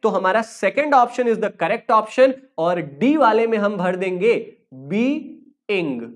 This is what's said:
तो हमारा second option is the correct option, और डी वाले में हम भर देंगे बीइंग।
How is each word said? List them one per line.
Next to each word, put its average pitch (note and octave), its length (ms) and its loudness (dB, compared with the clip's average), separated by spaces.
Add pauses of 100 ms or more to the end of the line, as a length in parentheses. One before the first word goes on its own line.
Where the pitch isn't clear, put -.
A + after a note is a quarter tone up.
तो A3+ 60 0
हमारा F#3+ 360 0
second C#4 500 -2
option A#3+ 320 2
is A3 140 0
the G3 140 -2
correct E3 380 -4
option, B3+ 400 4 (260)
और E3+ 220 0
डी D#3 360 0
वाले A3+ 300 4
में A3+ 120 0
हम G#3 180 0
भर F#3 200 -2
देंगे F#3 380 0 (400)
बीइंग। F3+ 1300 -4 (160)